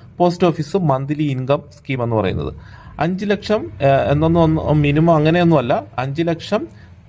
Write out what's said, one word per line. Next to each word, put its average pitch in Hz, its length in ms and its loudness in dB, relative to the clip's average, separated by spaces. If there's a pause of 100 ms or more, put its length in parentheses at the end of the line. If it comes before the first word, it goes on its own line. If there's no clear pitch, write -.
(180)
പോസ്റ്റ് 180 280 2
ഓഫീസ് 160 300 -2
മന്ത്ലി 143 460 -2
ഇൻകം 139 400 -2 (160)
സ്കീം 131 240 -6
എന്ന് 117 140 -2
പറയുന്നത്. 85 380 -2 (460)
അഞ്ച് 185 260 -4
ലക്ഷം, 208 440 -2 (120)
ഏഹ്, 135 300 2
എന്നൊന്നും 165 300 2
ഒന്ന് 156 380 2
മിനിമം 156 360 4
അങ്ങനെയൊന്നുമല്ല. 160 640 2 (160)
അഞ്ച് 139 240 -4
ലക്ഷം, 185 460 -4 (400)